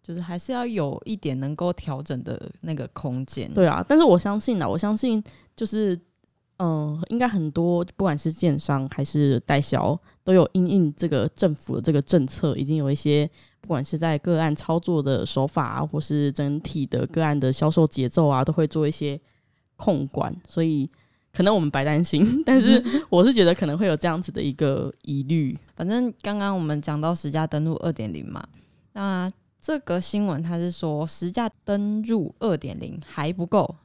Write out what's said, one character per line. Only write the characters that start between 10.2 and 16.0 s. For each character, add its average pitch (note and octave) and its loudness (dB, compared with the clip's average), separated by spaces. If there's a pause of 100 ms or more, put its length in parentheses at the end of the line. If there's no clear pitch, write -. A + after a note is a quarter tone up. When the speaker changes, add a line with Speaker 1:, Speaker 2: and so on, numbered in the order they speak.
Speaker 2:
都 F#3 2
有 F3+ 8
因 F3+ 2
应 E3 4
这 E3+ -4
个 C3+ 2
政 F3+ 2
府 - -6
的 - -4
这 D#3+ 2
个 D3 4
政 D3 4
策， C#3+ -2
已 - -4
经 C#3+ 0
有 C#3+ 0
一 C#3+ 2
些 D3 2 (320)
不 - -20
管 C#3 -2
是 D#3 -4
在 D#3+ 0
个 E3+ 0
案 D#3 0
操 D#3+ -2
作 E3+ 0
的 C3+ 0
手 C3+ 0
法 C#3+ -2
啊， A#2+ -4
或 D#3 -4